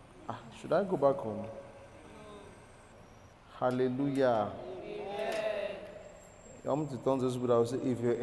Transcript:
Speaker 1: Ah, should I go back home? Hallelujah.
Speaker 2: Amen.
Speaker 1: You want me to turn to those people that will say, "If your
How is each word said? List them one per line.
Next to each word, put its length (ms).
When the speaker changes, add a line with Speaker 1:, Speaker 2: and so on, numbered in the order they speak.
Speaker 1:
Ah, 100
should 100
I 140
go 100
back 220
home? 280
Hallelujah. 880
Speaker 2:
Amen. 920
Speaker 1:
You 60
want 200
me 80
to 60
turn 140
to 80
those 80
people 160
that 60
will 100
say, 140
"If 200
your 240